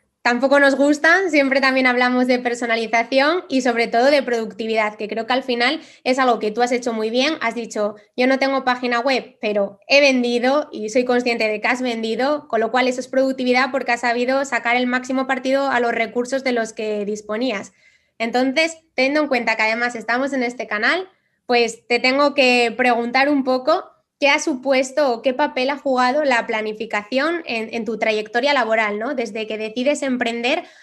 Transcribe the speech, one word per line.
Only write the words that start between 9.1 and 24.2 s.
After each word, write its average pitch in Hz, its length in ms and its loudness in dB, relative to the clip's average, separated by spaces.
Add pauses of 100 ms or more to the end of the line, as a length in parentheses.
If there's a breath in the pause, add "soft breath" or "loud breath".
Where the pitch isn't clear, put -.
pero 208 460 -2
he 277 140 6
vendido 254 720 2
y 214 160 -8
soy 247 160 2
consciente 247 420 0
de 214 140 -2
que 220 80 -2
has 247 120 0
vendido", 247 680 -2
con 226 100 -2
lo 220 140 0
cual 254 160 2
eso 254 120 -2
es 254 60 -10
productividad 262 640 0
porque 254 220 -2
has 240 80 -2
sabido 247 440 0
sacar 240 320 -2
el 254 120 0
máximo 254 400 -2
partido 269 420 0
a 247 80 0
los 240 140 0
recursos 240 500 -2
de 262 100 -2
los 226 200 -2
que 214 320 -4
disponías. 214 680 -6 (460 soft breath)
Entonces, 262 580 0 (180)
teniendo 277 280 2
en 294 60 -2
cuenta 233 280 0
que 220 60 0
además 233 320 -2
estamos 240 400 -2
en 262 80 -2
este 233 240 -6
canal, 262 420 -2 (380)
pues 233 420 0
te 240 100 2
tengo 269 360 2
que 247 420 4
preguntar 247 540 2
un 285 120 2
poco 262 420 0 (360)